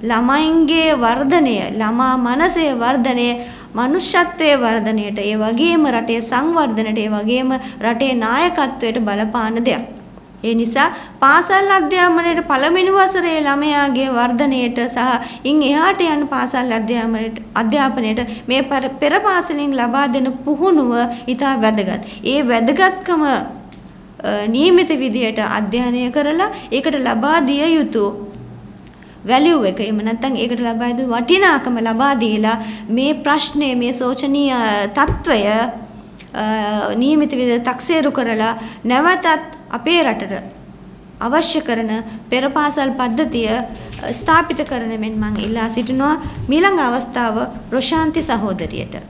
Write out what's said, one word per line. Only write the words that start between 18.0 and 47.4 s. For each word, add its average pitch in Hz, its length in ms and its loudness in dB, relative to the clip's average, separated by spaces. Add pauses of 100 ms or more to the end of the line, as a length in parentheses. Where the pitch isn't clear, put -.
මේ 262 140 2
පර-, 269 280 -2 (100)
පෙර 302 200 2
පාසලින් 339 560 0
ලබා 254 320 0
දෙන 254 240 0
පුහුණුව 285 600 2 (340)
ඉතා 254 340 0
වැදගත්. 214 460 0 (160)
ඒ 277 180 2
වැදගත්කම, 311 840 2
අ, 269 180 2 (1080)
නියමිත 339 420 4
විදියට 254 500 -2
අධ්‍යයනය 240 720 -2
කරලා 302 380 0 (220)
ඒකට 269 240 0
ලබා 262 460 0
දිය 285 340 2
යුතු 208 580 -2 (920)
වැලියු 285 360 4
එක, 185 160 0
එහෙම 214 180 -2
නැත්නම් 233 380 -2
ඒකට 226 240 -2
ලබා 233 280 -2
යුතු 247 240 -2
වටිනාකම 262 680 2
ලබා 226 360 0
දීලා 220 480 0 (260)
මේ 262 240 2
ප්‍රශ්නය, 285 640 0
මේ 240 160 0
සෝචනීය 269 600 0 (340)
තත්ත්වය, 247 600 0
අ, 214 1500 -4
නියමිත 294 360 2
විදිහට 240 320 0
තක්සේරු 269 480 0
කරලා 226 460 -2 (280)
නැවතත් 320 760 2 (100)
අපේ 320 340 2
රටට 214 300 -2 (880)
අවශ්‍ය 302 400 0
කරන 226 420 -4 (260)
පෙර 262 200 0
පාසල් 294 400 0
පද්ධතිය, 247 580 -2
අ, 226 160 -2 (480)
ස්ථාපිත 320 580 0
කරන 226 300 -6
මෙන් 214 200 -4
මං 214 200 -4
ඉල්ලා 220 300 -2
සිටිනවා. 262 480 0 (320)
මීළඟ 349 300 2
අවස්ථාව 240 680 -2 (240)